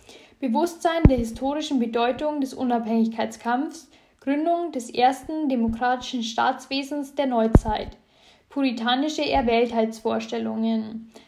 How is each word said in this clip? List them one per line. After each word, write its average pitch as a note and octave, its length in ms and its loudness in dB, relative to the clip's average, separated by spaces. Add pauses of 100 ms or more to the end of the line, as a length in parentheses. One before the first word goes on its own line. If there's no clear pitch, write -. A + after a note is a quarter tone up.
(400)
Bewusstsein E4 640 2
der C4 140 10
historischen C4+ 600 -2
Bedeutung B3 640 0
des C4 140 -4
Unabhängigkeitskampfs, A#3 1300 -2 (300)
Gründung D#4+ 540 0
des A#3 180 -8
ersten C4+ 580 0
demokratischen B3 760 -2
Staatswesens C4+ 880 -4
der C#4+ 120 0
Neuzeit. A3 680 2 (520)
Puritanische C4 760 -2
Erwähltheitsvorstellungen. A3+ 1900 -2 (160)